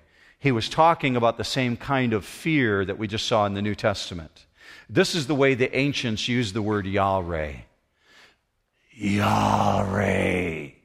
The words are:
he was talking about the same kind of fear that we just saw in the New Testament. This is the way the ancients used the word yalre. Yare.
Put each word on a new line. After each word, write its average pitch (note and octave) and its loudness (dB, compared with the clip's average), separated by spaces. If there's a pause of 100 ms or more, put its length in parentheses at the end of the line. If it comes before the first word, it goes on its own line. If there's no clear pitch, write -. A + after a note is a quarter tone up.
(380)
he C#3 0
was A2+ -2
talking D#3+ 2
about A#2 2
the A2 -6
same B2 -2
kind B2+ 0
of G2+ 0
fear A#2 0
that F#2+ -4
we A2 -6
just G#2+ -6
saw G#2+ 2
in G2+ -2
the G2+ -4
New G#2 -2
Testament. F#2+ -6 (420)
This F3 0
is D3 -2
the D3 0
way C3+ 4
the B2+ -2
ancients B2+ -2
used A#2+ -2
the A2 -2
word G#2 -2
yalre. E2+ -2 (1300)
Yare. G2 0 (120)